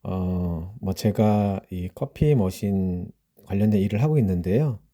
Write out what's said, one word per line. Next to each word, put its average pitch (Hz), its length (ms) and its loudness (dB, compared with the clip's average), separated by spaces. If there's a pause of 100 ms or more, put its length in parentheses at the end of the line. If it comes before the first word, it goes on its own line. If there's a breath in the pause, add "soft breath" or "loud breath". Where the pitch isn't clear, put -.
어, 90 760 -4
뭐, 95 140 -4
제가 104 640 2 (120)
이 90 240 -6
커피 147 400 0
머신 95 760 -2 (360)
관련된 101 340 2
일을 104 220 0
하고 156 160 2
있는데요. 101 580 2 (160)